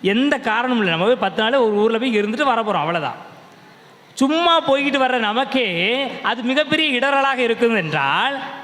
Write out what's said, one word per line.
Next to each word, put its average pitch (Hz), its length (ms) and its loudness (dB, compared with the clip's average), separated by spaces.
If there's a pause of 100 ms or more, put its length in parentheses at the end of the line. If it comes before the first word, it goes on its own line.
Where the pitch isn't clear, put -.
எந்த 254 360 0
காரணமும் 233 400 -2
இல்லை, 202 120 0
நம்ம 165 160 0
போய் 247 100 4
பத்து 196 260 -2
நாள் 226 120 0
ஒரு 233 200 2
ஊர்ல 220 240 2
போய் 226 220 0
இருந்துட்டு 240 320 0
வரப்போறோம், 214 320 0
அவ்வளவுதான். 156 360 -4 (960)
சும்மா 320 540 2
போய்கிட்டு 277 340 2
வர்ற 254 160 2
நமக்கே 247 500 0 (560)
அது 254 200 -2
மிகப்பெரிய 294 560 0
இடரலாக 269 400 0
இருக்குது 233 380 2
என்றால் 160 640 0 (240)